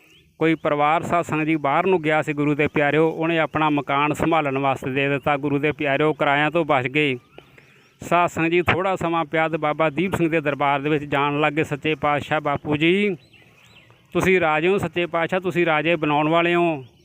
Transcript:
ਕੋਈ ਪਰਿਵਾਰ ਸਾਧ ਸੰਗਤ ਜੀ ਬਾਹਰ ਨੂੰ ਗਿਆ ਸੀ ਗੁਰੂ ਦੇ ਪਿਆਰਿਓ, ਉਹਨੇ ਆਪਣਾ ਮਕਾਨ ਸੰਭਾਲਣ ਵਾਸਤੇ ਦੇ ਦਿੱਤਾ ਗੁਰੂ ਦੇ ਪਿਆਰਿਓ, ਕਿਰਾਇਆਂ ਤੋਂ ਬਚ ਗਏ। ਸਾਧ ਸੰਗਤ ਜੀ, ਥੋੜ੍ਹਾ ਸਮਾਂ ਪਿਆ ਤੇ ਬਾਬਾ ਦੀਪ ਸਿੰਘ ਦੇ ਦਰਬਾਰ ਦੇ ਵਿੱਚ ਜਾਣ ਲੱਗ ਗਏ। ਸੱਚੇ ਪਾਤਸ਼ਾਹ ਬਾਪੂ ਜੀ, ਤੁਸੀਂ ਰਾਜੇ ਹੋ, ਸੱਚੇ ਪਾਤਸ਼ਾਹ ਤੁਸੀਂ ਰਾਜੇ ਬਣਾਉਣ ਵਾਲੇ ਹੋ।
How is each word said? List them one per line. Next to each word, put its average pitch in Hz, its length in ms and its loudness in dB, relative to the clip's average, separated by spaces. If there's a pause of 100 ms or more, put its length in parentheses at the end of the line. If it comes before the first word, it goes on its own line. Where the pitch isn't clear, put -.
(400)
ਕੋਈ 160 160 2
ਪਰਿਵਾਰ 151 480 0
ਸਾਧ 170 220 0
ਸੰਗਤ 156 200 -2
ਜੀ 160 100 0
ਬਾਹਰ 151 300 0
ਨੂੰ 185 160 2
ਗਿਆ 156 200 0
ਸੀ 151 120 -4
ਗੁਰੂ 147 220 0
ਦੇ 147 120 0
ਪਿਆਰਿਓ, 151 420 2
ਉਹਨੇ 165 300 -2
ਆਪਣਾ 156 300 0
ਮਕਾਨ 143 440 0
ਸੰਭਾਲਣ 151 440 0
ਵਾਸਤੇ 135 340 -2
ਦੇ 139 180 -2
ਦਿੱਤਾ 143 280 0
ਗੁਰੂ 139 220 -2
ਦੇ 151 120 0
ਪਿਆਰਿਓ, 147 420 0
ਕਿਰਾਇਆਂ 147 380 2
ਤੋਂ 165 140 2
ਬਚ 135 220 0
ਗਏ। 139 300 0 (920)
ਸਾਧ 175 200 4
ਸੰਗਤ 165 220 -2
ਜੀ, 175 100 2
ਥੋੜ੍ਹਾ 185 340 0
ਸਮਾਂ 165 300 -2
ਪਿਆ 160 240 0
ਤੇ 160 80 -4
ਬਾਬਾ 151 320 0
ਦੀਪ 175 260 -2
ਸਿੰਘ 170 140 0
ਦੇ 160 120 0
ਦਰਬਾਰ 143 380 0
ਦੇ 143 100 -4
ਵਿੱਚ 151 140 0
ਜਾਣ 143 360 -2
ਲੱਗ 151 140 0
ਗਏ। 156 100 0
ਸੱਚੇ 151 320 -4
ਪਾਤਸ਼ਾਹ 147 460 -2
ਬਾਪੂ 147 360 -4
ਜੀ, 185 380 2 (960)
ਤੁਸੀਂ 175 260 2
ਰਾਜੇ 156 280 2
ਹੋ, 196 100 2
ਸੱਚੇ 175 280 -2
ਪਾਤਸ਼ਾਹ 165 340 -2
ਤੁਸੀਂ 175 260 0
ਰਾਜੇ 160 300 2
ਬਣਾਉਣ 151 320 0
ਵਾਲੇ 170 280 2
ਹੋ। 165 300 0 (200)